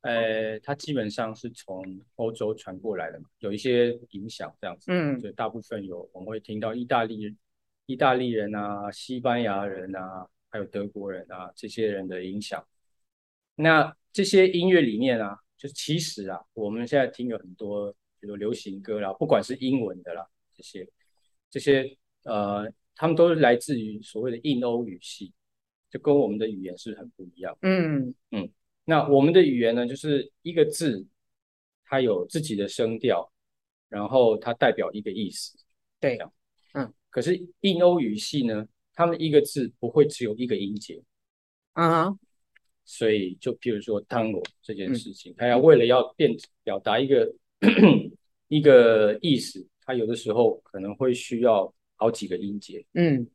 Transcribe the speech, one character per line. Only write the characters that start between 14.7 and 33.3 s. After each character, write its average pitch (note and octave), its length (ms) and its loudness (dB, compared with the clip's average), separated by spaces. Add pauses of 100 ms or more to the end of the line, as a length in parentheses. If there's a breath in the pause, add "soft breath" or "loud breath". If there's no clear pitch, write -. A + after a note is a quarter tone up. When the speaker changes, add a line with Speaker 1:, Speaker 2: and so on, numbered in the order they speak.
Speaker 1:
乐 F3 100 8
里 A2+ 180 0
面 A#2+ 220 0
啊， G2+ 160 -8 (200)
就 - 120 -16
其 - 300 -4
实 G#2 300 -8
啊， F2+ 120 -10 (140)
我 G#2 160 -6
们 A#2 160 -6
现 C#3+ 120 2
在 A#2 80 2
听 B2 220 -8
有 A2+ 80 -6
很 F#2 180 -14
多， G2+ 400 -8 (240)
比 - 80 -18
如 G#2 100 -12
流 G#2 180 -4
行 G2 260 -12
歌 G#2+ 200 -8
啦， G2 120 -6
不 D3+ 140 -4
管 A#2+ 160 4
是 B2 140 -8
英 C3 260 -2
文 F#2 200 -8
的 E2+ 120 -12
啦， E2+ 120 -14 (280)
这 - 80 -20
些， F#2 260 -18 (600)
这 C#3 100 -8
些， C3+ 360 2 (280)
呃， G#2 420 -4 (280)
他 - 120 -4
们 E3 80 2
都 E3+ 140 6
是 E3+ 80 2
来 B2+ 200 6
自 B2 220 -4
于 G#2+ 220 -8
所 A2 220 -10
谓 B2+ 80 -4
的 A#2 80 -8
印 B2 260 -2
欧 A#2+ 220 -2
语 F2+ 160 -14
系， - 300 -16 (580)
就 C3 100 -12
跟 D3 160 2
我 C#3 100 4
们 G#2 120 -4
的 A2 100 -2
语 G2 140 -10
言 F2+ 160 -12
是 G#2+ 160 -12
很 E2+ 160 -18
不 - 140 -20
一 F2 160 -20
样。 - 220 -10
Speaker 2:
嗯。 E3+ 520 0 (160)
Speaker 1:
嗯。 G3+ 180 -6 (400)
那 D3+ 200 4
我 C#3 120 8
们 D3+ 120 4
的 F#3 100 8
语 C3+ 160 2
言 A2+ 160 2
呢， A#2+ 120 0
就 B2 100 -8
是 C#3+ 340 -2 (120)
一 E3+ 100 -10
个 D#3+ 120 4
字， D3 400 -4 (800)
它 C3+ 160 -2
有 G2+ 240 0
自 D#3+ 160 -6
己 C3 140 -6
的 G2+ 140 -4
声 - 300 -4
调， F#2+ 320 -2 (580)